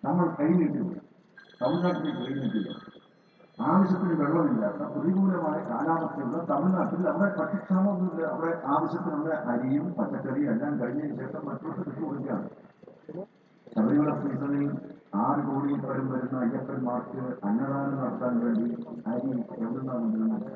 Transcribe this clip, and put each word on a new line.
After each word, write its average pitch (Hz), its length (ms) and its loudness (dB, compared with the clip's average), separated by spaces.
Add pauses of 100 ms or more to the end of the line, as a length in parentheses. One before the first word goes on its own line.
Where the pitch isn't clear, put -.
നമ്മൾ 175 240 2 (120)
കൈനീട്ടില്ല, 147 560 2 (640)
തമിഴ്നാട്ടിലേക്ക് 160 640 0
കൈനീട്ടില്ല. 123 460 -2 (1000)
ആവശ്യത്തിന് 175 500 6
വെള്ളമില്ലാത്ത 143 640 2 (100)
പ്രതികൂലമായ 185 680 2 (120)
കാലാവസ്ഥയുള്ള 147 680 -2 (140)
തമിഴ്നാട്ടിൽ 175 580 2
അവിടെ 196 180 2 (120)
ഭക്ഷ്യക്ഷാമമൊന്നുമില്ല. 185 840 2 (100)
അവിടെ 165 160 -2 (240)
ആവശ്യത്തിനുള്ള 160 540 0 (240)
അരിയും 135 340 2 (120)
പച്ചക്കറിയും 131 540 0
എല്ലാം 147 280 0
കഴിഞ്ഞതിന് 139 400 -4
ശേഷം - 280 -8
മറ്റുള്ള - 340 -6
കൃഷി - 240 -6
കൊടുക്കുകയാണ്. - 420 -4 (1300)
ശബരിമല 147 360 4 (120)
സീസണിൽ 143 440 0 (580)
ആറ് 147 220 2
കോടിയിൽ 139 400 0
പരം 135 260 -2
വരുന്ന 127 320 -2
അയ്യപ്പന്മാർക്ക് 123 760 -2 (260)
അന്നദാനം 139 520 0
നടത്താൻ 123 340 -2 (100)
വേണ്ടി 117 220 2 (460)
അരി 131 180 -2 (320)
എവിടുന്നാ 131 400 -4
കൊണ്ടുവരുന്നത്? 110 540 0